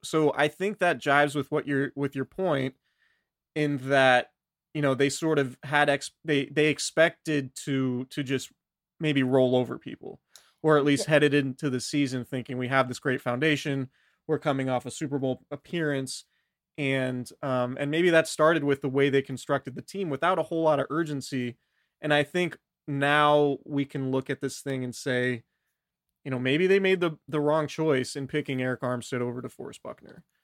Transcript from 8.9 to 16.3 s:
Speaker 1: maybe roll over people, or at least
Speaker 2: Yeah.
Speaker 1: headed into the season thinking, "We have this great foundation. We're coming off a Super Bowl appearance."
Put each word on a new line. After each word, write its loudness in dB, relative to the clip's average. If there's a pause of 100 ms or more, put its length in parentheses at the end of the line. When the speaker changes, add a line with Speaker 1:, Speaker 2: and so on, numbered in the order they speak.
Speaker 1:
maybe 2
roll 4
over -2
people, -14 (420)
or 4
at 2
least 2
Speaker 2:
Yeah. -2
Speaker 1:
headed 4
into -2
the -2
season -4
thinking, -8
"We -6
have 2
this -8
great -2
foundation. -2 (400)
We're 0
coming -2
off -2
a -10
Super -6
Bowl -4
appearance." -4 (540)